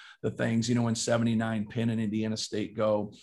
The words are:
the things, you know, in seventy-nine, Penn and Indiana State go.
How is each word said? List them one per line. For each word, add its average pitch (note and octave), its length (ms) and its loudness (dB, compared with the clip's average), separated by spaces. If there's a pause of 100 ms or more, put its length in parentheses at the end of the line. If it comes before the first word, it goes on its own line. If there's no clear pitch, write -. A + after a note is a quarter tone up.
(220)
the - 100 -2
things, A#2 380 0
you B2 60 2
know, A#2+ 120 4
in A2+ 80 0
seventy-nine, A2+ 680 0
Penn A2+ 240 -2
and A2+ 100 0
Indiana A2 380 -2
State G#2 360 -4
go. G#2+ 380 2 (120)